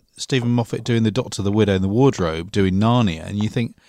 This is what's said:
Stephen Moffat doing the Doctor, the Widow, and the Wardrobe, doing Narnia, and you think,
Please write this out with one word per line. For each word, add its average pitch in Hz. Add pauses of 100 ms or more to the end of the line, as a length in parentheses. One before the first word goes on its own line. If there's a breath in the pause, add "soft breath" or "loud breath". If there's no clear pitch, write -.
(160)
Stephen 120
Moffat 120
doing 117
the 110
Doctor, -
the 98
Widow, 101
and 95
the 98
Wardrobe, 95
doing 95
Narnia, 104
and 98
you 107
think, 117 (120 soft breath)